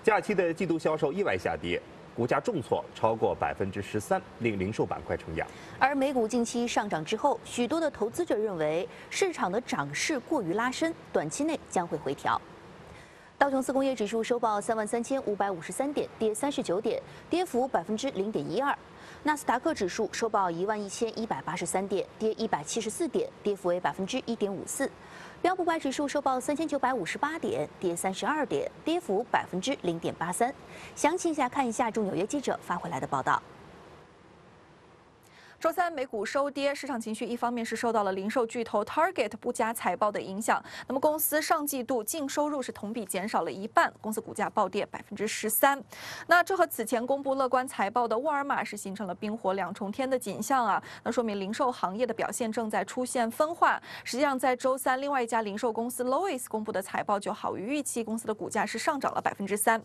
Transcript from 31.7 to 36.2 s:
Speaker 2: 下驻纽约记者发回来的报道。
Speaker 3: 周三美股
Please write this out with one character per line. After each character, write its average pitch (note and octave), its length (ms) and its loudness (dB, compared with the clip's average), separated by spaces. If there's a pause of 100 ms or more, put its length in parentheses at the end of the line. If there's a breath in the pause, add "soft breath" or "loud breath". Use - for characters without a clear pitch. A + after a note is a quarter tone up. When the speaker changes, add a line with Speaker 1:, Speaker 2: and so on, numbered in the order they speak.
Speaker 2:
下 A3+ 200 0
驻 A3 100 0
纽 F#3+ 140 0
约 E3+ 100 2
记 C#4+ 160 -2
者 - 220 0
发 F3+ 120 -2
回 F3 140 -4
来 C3+ 100 -2
的 C3+ 60 -4
报 C3+ 160 0
道。 C#3 200 2 (2250 loud breath)
Speaker 3:
周 E4 120 2
三 E4+ 220 2
美 C4+ 100 -2
股 A3+ 220 -2